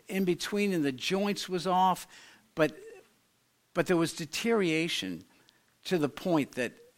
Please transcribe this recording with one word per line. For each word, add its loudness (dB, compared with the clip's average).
in 0
between 0
in 0
the 2
joints -2
was -4
off, 2
but, 2
but 2
there 4
was 2
deterioration -2
to 0
the 2
point 0
that -4